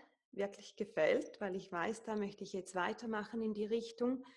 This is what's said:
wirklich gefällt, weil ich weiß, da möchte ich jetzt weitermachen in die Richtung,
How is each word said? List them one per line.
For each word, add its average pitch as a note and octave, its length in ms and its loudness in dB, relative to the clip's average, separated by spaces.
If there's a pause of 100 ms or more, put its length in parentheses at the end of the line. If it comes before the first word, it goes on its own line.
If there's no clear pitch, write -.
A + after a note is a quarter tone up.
(300)
wirklich - 460 -4
gefällt, G3+ 640 4
weil F#3+ 160 0
ich F#3 160 -6
weiß, F#3 320 0
da A3 100 -2
möchte G3+ 300 -2
ich F#3+ 80 -8
jetzt F#3 220 -6
weitermachen A3 680 0
in A3 120 0
die G#3 100 0
Richtung, A#3 600 0 (120)